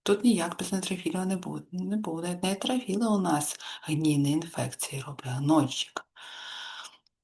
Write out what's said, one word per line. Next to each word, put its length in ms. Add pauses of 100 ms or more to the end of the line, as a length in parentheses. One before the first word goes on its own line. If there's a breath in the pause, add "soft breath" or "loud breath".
тут 220
ніяк 340
без 140
нейтрофілів 540
не 100
буде, 360
не 240
буде. 460
Нейтрофіли 640
у 120
нас 380 (260 loud breath)
гнійні 500
інфекції 720
роблять, 340
гнойчик. 680 (1200 loud breath)